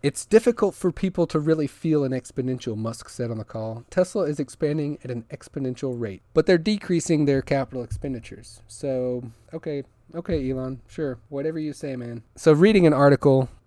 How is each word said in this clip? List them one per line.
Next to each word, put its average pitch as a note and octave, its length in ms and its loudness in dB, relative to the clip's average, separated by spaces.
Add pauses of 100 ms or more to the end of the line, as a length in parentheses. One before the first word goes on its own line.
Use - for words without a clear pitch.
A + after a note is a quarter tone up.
it's - 240 -4
difficult A3 500 4
for F3+ 160 0
people F3+ 360 -2
to D#3+ 120 -2
really D#3 260 2
feel D3+ 380 0
an C3 80 -2
exponential, B2+ 640 -6
Musk A2+ 320 -8
said A#2 240 -8
on A2+ 60 -8
the A2+ 80 -10
call. A2+ 440 -10
Tesla F#3 340 0
is D3 140 -2
expanding D3 640 -4
at B2 80 -12
an A#2+ 220 -8
exponential C3 640 -8
rate, G#2 240 -8 (120)
but D#3 120 4
they're F#3 120 6
decreasing E3+ 680 0
their C#3 180 2
capital C3 420 -4
expenditures. - 840 -10
So, B2+ 640 -4 (220)
okay, D3 300 -8 (300)
okay, D#3+ 380 -2
Elon, C3 380 -6
sure, C3 300 -6 (100)
whatever D#3 280 -4
you D#3 140 -6
say, C#3 240 -10
man. A#2+ 280 -10 (120)
So - 160 4
reading F#3 340 8
an D#3 60 8
article C3+ 560 6 (200)